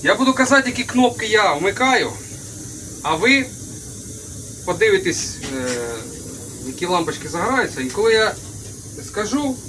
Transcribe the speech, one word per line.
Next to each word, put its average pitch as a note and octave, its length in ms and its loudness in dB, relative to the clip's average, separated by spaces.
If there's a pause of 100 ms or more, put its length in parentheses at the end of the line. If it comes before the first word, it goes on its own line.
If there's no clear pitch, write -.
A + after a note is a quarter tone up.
Я E3+ 120 6
буду C4 180 4
казати, C4 360 6
які B3 140 -2
кнопки A#3+ 440 4
я G#3+ 260 6
вмикаю, G3 560 2 (920)
а D#3 120 0
ви B3+ 300 4 (1200)
подивитесь, F#3+ 720 0 (200)
е, B2+ 100 -4 (1000)
які C3+ 200 -6
лампочки E3 420 -2
загораються. G3 540 0
І C3 80 -4
коли A3 240 4
я A3 220 4 (720)
скажу B3+ 500 -2 (140)